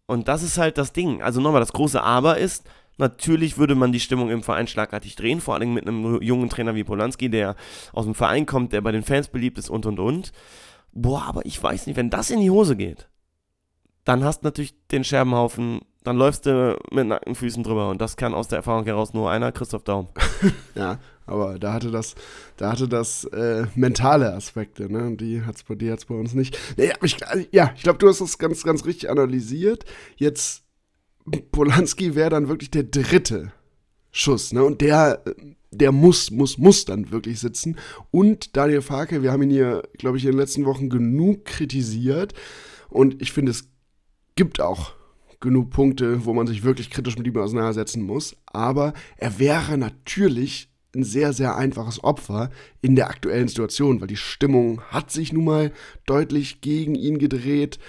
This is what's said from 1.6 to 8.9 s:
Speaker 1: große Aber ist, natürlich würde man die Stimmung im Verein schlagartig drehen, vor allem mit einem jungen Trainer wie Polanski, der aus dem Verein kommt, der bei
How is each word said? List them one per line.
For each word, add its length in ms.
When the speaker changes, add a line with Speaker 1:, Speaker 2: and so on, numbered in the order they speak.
Speaker 1:
große 280
Aber 360
ist, 280
natürlich 600
würde 180
man 160
die 80
Stimmung 300
im 140
Verein 240
schlagartig 480
drehen, 260
vor 140
allem 180
mit 140
einem 340
jungen 280
Trainer 260
wie 80
Polanski, 460
der 260
aus 120
dem 100
Verein 300
kommt, 280
der 80
bei 100